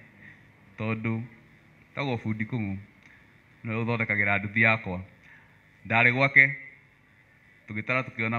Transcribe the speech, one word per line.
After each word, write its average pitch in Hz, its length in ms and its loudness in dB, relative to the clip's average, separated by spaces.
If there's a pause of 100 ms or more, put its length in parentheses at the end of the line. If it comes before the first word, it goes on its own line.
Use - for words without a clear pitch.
(800)
tondũ, 113 440 -2 (680)
etagwo 135 240 -2
bundi 110 280 -4
Kũng'ũ, 104 320 -4 (880)
nĩwe 113 200 -4
ũthondekagĩra 104 540 2
nduthi 104 240 2
yakwa. 110 380 2 (840)
Ndarĩ 117 260 6
gwake, 135 440 2 (1120)
tũgĩtara 117 340 -2
tũkĩona 113 360 -2